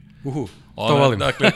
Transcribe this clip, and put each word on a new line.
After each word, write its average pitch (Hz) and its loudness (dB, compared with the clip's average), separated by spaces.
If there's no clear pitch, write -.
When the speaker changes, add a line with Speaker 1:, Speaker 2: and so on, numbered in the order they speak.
Speaker 1:
Uhu, 139 -8
to - -18
Speaker 2:
Ona, 110 0
Speaker 1:
volim. 135 2
Speaker 2:
dakle, 139 -2
e, - 2